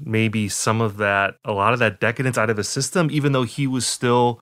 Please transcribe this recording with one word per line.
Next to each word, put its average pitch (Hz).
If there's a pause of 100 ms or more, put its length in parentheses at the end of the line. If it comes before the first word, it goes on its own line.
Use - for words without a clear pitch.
maybe 110
some 110
of 104
that, 101
a 120
lot 104
of 123
that 104
decadence 120
out 110
of 107
his 101
system, 156
even 143
though 131
he 139
was 127
still 120